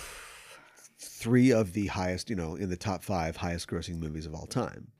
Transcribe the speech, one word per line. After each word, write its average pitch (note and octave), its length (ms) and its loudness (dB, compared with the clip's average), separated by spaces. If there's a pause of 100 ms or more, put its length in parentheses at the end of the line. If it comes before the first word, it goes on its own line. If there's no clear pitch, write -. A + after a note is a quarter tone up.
(1000)
three B2 520 6
of A2 220 4
the G2+ 140 0
highest, F#2 420 -2
you A2+ 60 -2
know, E2+ 200 -2
in F#2 140 -2
the F2+ 80 -2
top F#2+ 260 -4
five E2 340 0
highest F2 320 -4
grossing E2+ 300 -4
movies D#2 260 -4
of D#2 80 -8
all - 140 -10
time. - 400 -4 (120)